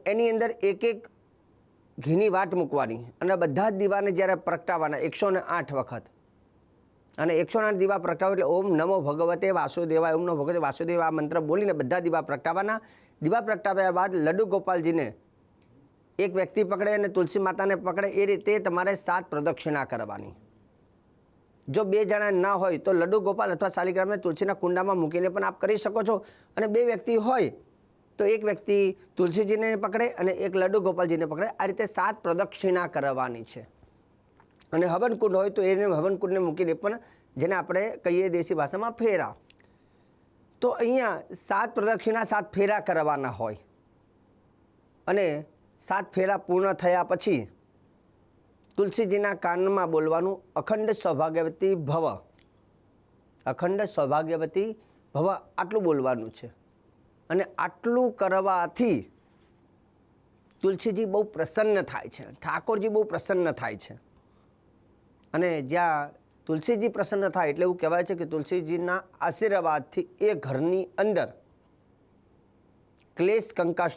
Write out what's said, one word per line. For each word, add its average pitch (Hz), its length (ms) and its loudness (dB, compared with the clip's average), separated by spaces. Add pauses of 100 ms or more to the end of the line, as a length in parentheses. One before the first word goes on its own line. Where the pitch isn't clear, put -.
એની 226 240 2
અંદર 226 220 0
એક 196 320 -2
એક 226 240 -2 (920)
ઘીની 175 300 2
વાટ 185 260 0
મૂકવાની 131 480 -2 (180)
અને 185 140 2
બધા 170 340 2
જ 208 40 0
દીવાને 202 380 0
જ્યારે 185 240 2
પ્રગટાવવાના 160 600 -2
એકસો 156 320 -2
ને 180 100 2
આઠ 165 340 -4
વખત. 123 300 -6 (1120)
અને 165 160 2
એકસો 175 280 2
ને 214 60 2
આઠ 208 80 2
દીવા 190 220 2
પ્રગટાવો 175 340 0
એટલે 185 140 2
"ઓમ 180 300 2
નમો 175 260 2
ભગવતે 165 500 2
વાસુદેવાય, 160 600 2
ઓમ 165 100 2
નમો 170 120 0
ભગવતે 151 220 0
વાસુદેવાય," 170 500 0
આ 156 40 0
મંત્ર 156 280 -2
બોલીને 175 340 2
બધા 147 260 -2
દીવા 165 220 0
પ્રગટાવવાના. 185 580 -2 (420)
દીવા 196 200 2
પ્રગટાવ્યા 202 500 2
બાદ 185 240 2
લડ્ડુ 175 300 2
ગોપાલજીને 170 680 0 (1080)
એક 185 160 0
વ્યક્તિ 190 280 2
પકડે 202 300 0
અને 208 140 2
તુલસી 190 320 0
માતાને 190 360 0
પકડે, 185 320 -2
એ 196 180 0
રીતે 202 340 2
તમારે 185 360 0
સાત 180 340 -4
પ્રદક્ષિણા 147 560 -2
કરવાની. 104 480 -8 (1400)
જો 190 140 0
બે 202 220 2
જણા 208 260 0
ના 190 220 2
હોય 180 240 0
તો 190 160 0
લડ્ડુ 180 260 2
ગોપાલ 196 320 0
અથવા 180 180 -2
શાલિગ્રામને 185 480 -2
તુલસીના 185 360 -2
કુંડામાં 185 440 0
મૂકીને 175 320 0
પણ 196 140 -2
આપ 190 180 -4
કરી 208 160 2
શકો 208 260 -2
છો. 214 220 0 (320)
અને 214 100 2
બે 226 180 2
વ્યક્તિ 233 300 0
હોય 220 380 2 (640)
તો 208 80 2
એક 214 180 2
વ્યક્તિ 202 540 2 (200)
તુલસીજીને 214 580 2
પકડે 220 340 0
અને 185 220 0
એક 185 240 -2
લડ્ડુ 190 240 4
ગોપાલજીને 175 460 0
પકડે. 156 220 -2
આ - 180 -4
રીતે 196 200 -2
સાત 202 380 -2
પ્રદક્ષિણા 180 640 0
કરવાની 127 560 -4
છે. 113 260 -18 (1040)
અને 165 120 2
હવનકુંડ 202 500 2
હોય 196 140 2
તો 202 120 -2
એને 190 220 4
હવનકુંડને 185 560 0
મૂકીને 165 340 0
પણ, 202 260 -4 (380)
જેને 175 180 0
આપણે 185 420 -2
કહીએ 180 320 2
દેશી 170 240 0
ભાષામાં 185 380 -2
ફેરા, 185 440 0 (1300)
તો 240 80 2
અહીંયા 233 540 0 (240)
સાત 220 280 0
પ્રદક્ષિણા, 220 480 0
સાત 208 300 -2
ફેરા 202 260 2
કરવાના 151 500 0
હોય. 107 280 -6 (1500)
અને 170 380 0 (340)
સાત 190 340 -6
ફેરા 190 240 2
પૂર્ણ 190 360 0
થયા 180 300 2
પછી 170 440 -2 (1300)
તુલસીજીના 202 560 0
કાનમાં 180 580 0
બોલવાનું, 165 640 0
"અખંડ 214 360 -2
સૌભાગ્યવતી 165 840 0
ભવ, 147 460 -2 (1200)
અખંડ 180 360 -2
સૌભાગ્યવતી 160 1000 -2 (340)
ભવ," 165 180 2 (260)
આટલું 196 260 -2
બોલવાનું 127 480 0
છે. - 280 -20 (720)
અને 180 140 2 (140)
આટલું 233 540 0
કરવાથી 185 1000 0 (1500)
તુલસીજી 196 440 0
બહુ 202 180 2
પ્રસન્ન 208 580 0
થાય - 280 -8
છે, - 220 -16
ઠાકોરજી 190 560 -2
બહુ 214 160 2
પ્રસન્ન 180 480 0
થાય 113 240 -6
છે. - 180 -16 (1400)
અને 165 280 0
જ્યાં 151 480 0 (360)
તુલસીજી 202 420 0
પ્રસન્ન 196 420 -2
થાય 165 200 0
એટલે 147 140 0
એવું 180 140 2
કહેવાય 170 260 0
છે 175 120 -6
કે 165 100 -6
તુલસીજીના 170 800 -4 (180)
આશીર્વાદથી 170 880 -2 (120)
એ 208 120 2
ઘરની 156 640 -2
અંદર 196 360 0 (1800)
ક્લેશ 202 380 0
કંકાસ 170 420 0